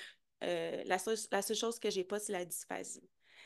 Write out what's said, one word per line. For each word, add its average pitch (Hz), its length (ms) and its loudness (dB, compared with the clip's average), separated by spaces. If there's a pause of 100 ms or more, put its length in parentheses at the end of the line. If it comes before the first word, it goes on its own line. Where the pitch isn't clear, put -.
(440)
Euh, 165 420 0
la 190 140 4
seule, 220 180 2 (140)
la 196 100 4
seule 214 140 0
chose 233 240 0
que 214 100 2
j'ai 185 140 2
pas, 202 160 -2
c'est 208 140 -2
la 180 120 0
dysphasie. - 640 -6 (380)